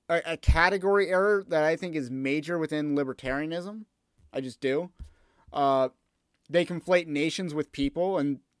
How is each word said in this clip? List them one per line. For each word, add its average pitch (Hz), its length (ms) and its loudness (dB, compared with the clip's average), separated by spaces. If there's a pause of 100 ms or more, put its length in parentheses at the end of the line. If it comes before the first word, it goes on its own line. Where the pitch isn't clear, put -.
a, 170 180 0
a 160 120 -6
category 185 720 4
error 196 380 2
that 156 160 2
I 160 120 2
think 170 200 -6
is 127 160 -4
major 143 480 -2
within 151 360 -2
libertarianism. 156 920 -6 (460)
I - 80 -6
just 131 200 -8
do. 151 320 -2 (600)
Uh, 135 380 2 (600)
they 170 160 4
conflate 175 420 0
nations 156 460 -2
with 151 180 -4
people, 170 460 -2
and 143 220 -2 (220)